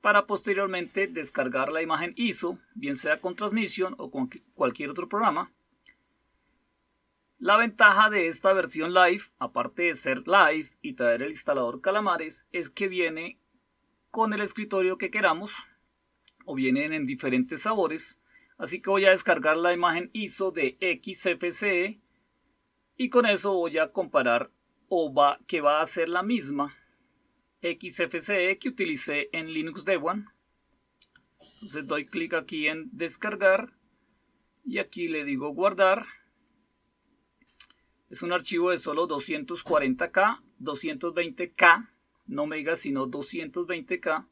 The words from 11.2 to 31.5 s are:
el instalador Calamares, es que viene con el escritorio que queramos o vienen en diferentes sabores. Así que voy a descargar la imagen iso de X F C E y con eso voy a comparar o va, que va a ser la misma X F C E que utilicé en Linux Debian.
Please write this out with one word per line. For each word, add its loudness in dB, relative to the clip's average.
el -6
instalador -4
Calamares, -2
es -6
que -4
viene -4
con 0
el -4
escritorio -2
que -6
queramos 0
o -6
vienen 0
en -4
diferentes -2
sabores. -2
Así -8
que -6
voy 4
a 10
descargar 4
la 2
imagen 0
iso -4
de -2
X -4
F -2
C 0
E -10
y -2
con 4
eso 2
voy 0
a 0
comparar 0
o 0
va, 4
que -2
va 4
a 2
ser -4
la -2
misma -4
X -6
F -2
C 0
E -2
que -8
utilicé -4
en -8
Linux -6
Debian. -2